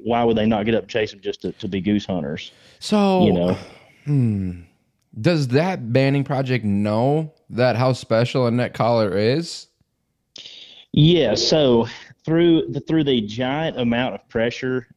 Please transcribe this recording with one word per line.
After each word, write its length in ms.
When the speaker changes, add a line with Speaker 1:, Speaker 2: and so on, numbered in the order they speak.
Speaker 1:
why 200
would 120
they 100
not 200
get 80
up 80
and 80
chase 220
them 80
just 220
to, 100
to 160
be 120
goose 240
hunters? 480
Speaker 2:
So, 460
Speaker 1:
You 80
know? 260
Speaker 2:
hmm, 460
does 300
that 440
banding 320
project 420
know 680
that 280
how 180
special 520
a 40
net 240
collar 420
is? 520
Speaker 1:
Yeah. 420
So 520
through 480
the, 80
through 240
the 160
giant 580
amount 360
of 140
pressure 580